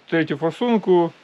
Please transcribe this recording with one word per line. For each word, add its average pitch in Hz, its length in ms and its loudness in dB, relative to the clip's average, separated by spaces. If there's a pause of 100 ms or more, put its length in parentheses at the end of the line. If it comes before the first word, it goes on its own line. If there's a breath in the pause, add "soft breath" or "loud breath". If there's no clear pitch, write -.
(100)
третю 156 260 -2
форсунку, 175 760 0 (120)